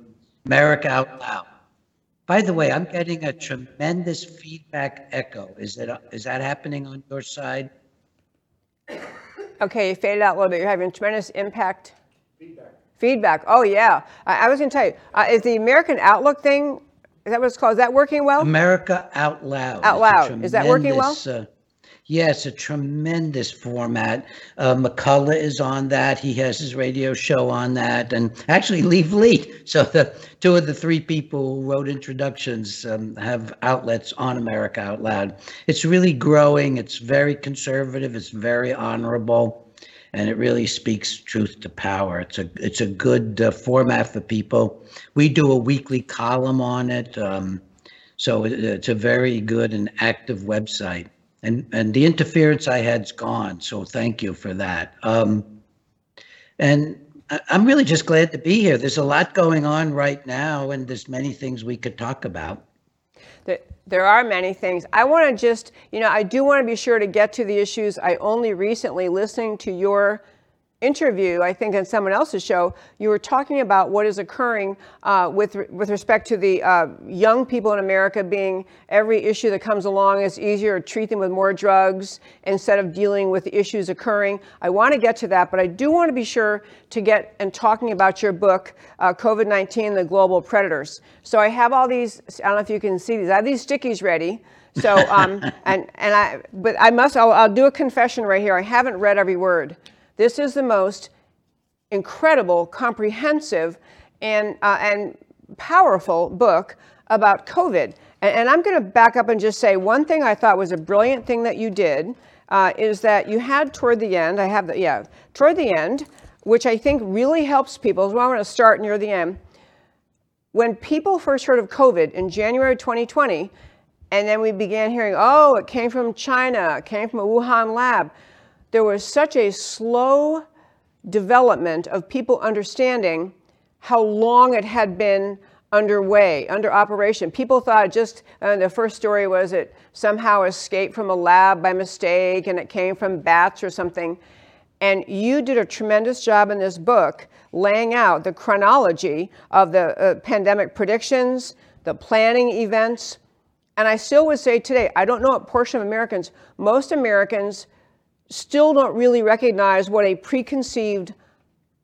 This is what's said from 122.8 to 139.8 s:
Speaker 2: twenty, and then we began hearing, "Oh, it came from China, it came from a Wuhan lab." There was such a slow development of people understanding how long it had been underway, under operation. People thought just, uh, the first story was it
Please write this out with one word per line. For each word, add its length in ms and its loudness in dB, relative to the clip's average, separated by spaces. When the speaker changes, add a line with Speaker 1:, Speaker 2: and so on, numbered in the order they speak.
Speaker 2:
twenty, 460 -2
and 160 0
then 140 0
we 100 0
began 400 -4
hearing, 240 -2
"Oh, 420 6
it 100 -4
came 240 -4
from 240 -4
China, 640 -2
it 80 -14
came 240 -6
from 100 -6
a 60 -2
Wuhan 480 0
lab." 360 0
There 80 4
was 180 0
such 340 0
a 160 2
slow 920 0
development 800 2
of 200 -6
people 340 -2
understanding 920 -2
how 240 2
long 500 4
it 140 0
had 320 -2
been 400 0
underway, 760 4
under 220 -2
operation. 600 2
People 320 0
thought 280 4
just, 320 -4
uh, 140 0
the 120 0
first 280 -4
story 300 0
was 280 0
it 200 -4